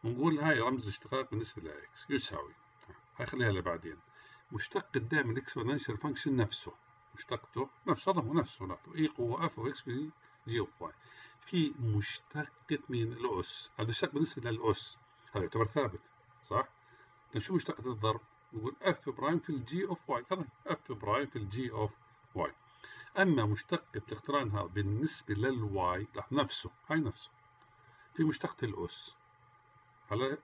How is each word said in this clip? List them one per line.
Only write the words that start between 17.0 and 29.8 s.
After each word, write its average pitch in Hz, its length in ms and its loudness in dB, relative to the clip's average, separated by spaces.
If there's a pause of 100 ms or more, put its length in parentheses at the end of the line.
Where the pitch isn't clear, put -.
طيب 113 80 0
شو 185 140 -2
مشتقة 131 360 0
الضرب؟ 110 300 0 (320)
نقول 117 280 -4
اف 170 280 0
prime 147 300 2
في - 100 -8
الجي 151 360 -2
أوف 185 240 -6
واي، 123 220 0
هذا 190 140 0 (220)
اف - 240 -4
prime 110 360 2
في - 80 -10
الجي 110 360 -2
أوف 107 200 0 (440)
واي. 80 160 2 (680)
أما 165 280 8
مشتقة 104 380 0 (120)
الاقتران 117 560 -2
هذا 101 120 2
بالنسبة 104 680 -2
للواي، 101 840 0
لاحظوا 127 280 0
نفسه، - 280 -4 (180)
هاي 156 100 2
نفسه. - 300 -4 (840)
في 160 100 2
مشتقة - 420 0
الأس، - 500 -6 (960)